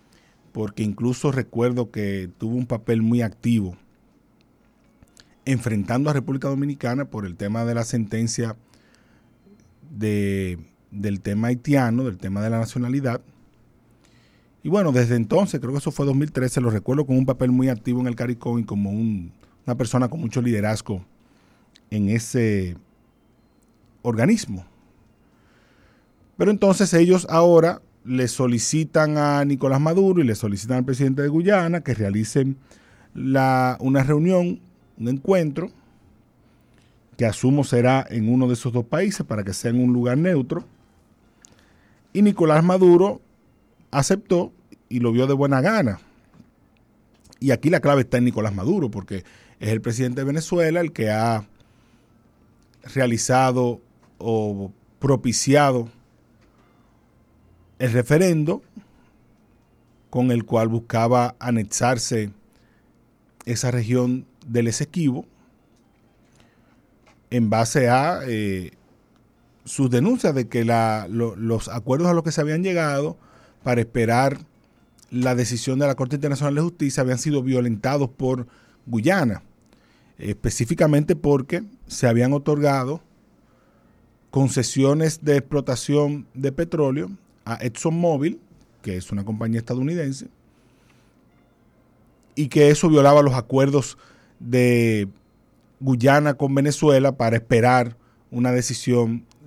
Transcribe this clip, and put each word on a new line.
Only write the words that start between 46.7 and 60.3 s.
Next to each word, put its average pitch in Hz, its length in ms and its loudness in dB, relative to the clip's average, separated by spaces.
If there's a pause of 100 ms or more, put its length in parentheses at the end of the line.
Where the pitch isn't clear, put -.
Y 135 140 0
aquí 139 180 2
la 175 80 4
clave 139 240 4
está 123 160 0
en 123 60 2
Nicolás 107 280 -2
Maduro, 123 380 -2
porque 95 340 -10 (360)
es 107 80 -6
el 110 120 -2
presidente 123 400 -4
de 135 60 -4
Venezuela 160 540 -2
el 165 120 -4
que 110 180 -4
ha 110 360 -2 (1500)
realizado 127 880 0 (380)
o 104 540 -4 (260)
propiciado 135 880 2 (1900)
el 123 140 0
referendo 156 720 2 (1500)
con 127 220 0